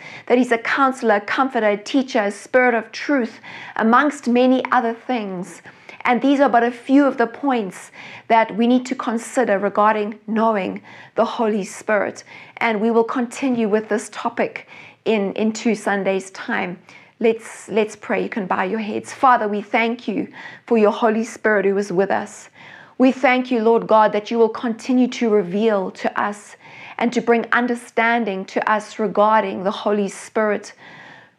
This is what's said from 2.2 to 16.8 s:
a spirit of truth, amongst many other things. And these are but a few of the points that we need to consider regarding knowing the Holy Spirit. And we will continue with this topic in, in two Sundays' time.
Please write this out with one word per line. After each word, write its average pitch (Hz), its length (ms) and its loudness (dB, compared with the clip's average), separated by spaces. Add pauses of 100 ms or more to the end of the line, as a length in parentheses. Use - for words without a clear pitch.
a 202 80 -2
spirit 247 420 2
of 220 200 -4
truth, 262 480 -2 (340)
amongst 262 500 2
many 254 460 2
other 233 220 0
things. 208 680 -8 (440)
And 247 160 2
these 269 180 4
are 277 100 4
but 233 140 4
a 240 80 0
few 269 340 4
of 254 120 0
the 233 100 2
points 233 640 -4 (380)
that 226 260 2
we 233 120 2
need 254 180 4
to 254 100 -6
consider 226 640 -2
regarding 208 580 0 (100)
knowing 208 540 -2 (340)
the 220 100 2
Holy 220 400 -2
Spirit. - 580 -4 (340)
And 226 220 0
we 226 100 2
will 226 140 4
continue 240 640 -2
with 214 220 0
this 220 200 -4
topic - 580 -6 (360)
in, 202 300 0
in 214 180 0
two 214 240 0
Sundays' 190 560 -2
time. 196 480 -6 (400)